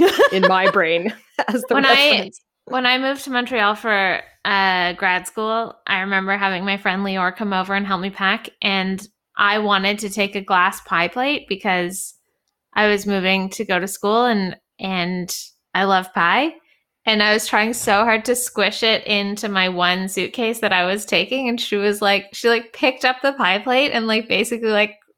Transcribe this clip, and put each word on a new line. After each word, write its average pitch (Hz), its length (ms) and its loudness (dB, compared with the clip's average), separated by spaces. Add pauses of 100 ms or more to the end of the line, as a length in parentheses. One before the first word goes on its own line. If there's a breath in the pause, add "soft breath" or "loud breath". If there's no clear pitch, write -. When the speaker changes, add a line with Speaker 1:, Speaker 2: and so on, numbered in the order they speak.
(120)
Speaker 1:
<laughs> - 200 4
Speaker 2:
in 190 160 2
my 190 240 4
brain 175 420 0 (180)
<laughs> - 160 -4
as 226 220 -2
the 247 60 2
Speaker 3:
When 269 100 2
I, 269 260 4
Speaker 2:
reference. 196 300 -4 (240)
Speaker 3:
when 254 220 -4
I 254 100 2
moved 269 280 -4
to 285 60 -12
Montreal 240 440 0
for, 202 460 0 (240)
uh, 190 480 0
grad 180 340 0
school, 220 480 -4 (100)
I 196 140 0
remember 190 360 -2
having 190 300 -2
my 202 120 -2
friend 196 260 -2
Lior 190 320 -2
come 202 180 -4
over 190 220 -2
and 202 100 -2
help 190 160 -2
me 196 80 -6
pack. 196 400 -4 (140)
And 190 440 -2 (300)
I 202 220 2
wanted 202 400 0
to 214 100 -8
take 196 260 -4
a 202 60 -4
glass 190 400 0
pie 175 280 0
plate 262 380 -4
because 185 680 -4 (580)
I 214 140 4
was 202 180 2
moving 190 460 0
to 214 140 -6
go 185 140 0
to 185 80 -2
school 214 380 0
and, 202 300 0 (240)
and 180 560 -4 (380)
I 185 120 0
love 185 280 2
pie. 214 420 2 (500 soft breath)
And 214 180 2
I 214 100 4
was 226 140 0
trying 220 260 2
so 214 300 2
hard 220 220 2
to 247 100 0
squish 214 480 -2
it 220 240 2
into 208 420 -2
my 190 200 2
one 180 400 0
suitcase 226 500 -4
that 202 140 0
I 180 120 2
was 202 200 -2
taking. 254 440 0
And 240 100 -2
she - 180 -4
was 202 240 0
like, 196 320 2
she, - 160 0
like, 233 240 0
picked 262 320 0
up 254 160 0
the 277 120 0
pie 202 260 0
plate 254 320 2
and, 226 140 -2
like, 220 220 -2
basically, 220 420 -2
like, 208 260 2 (220)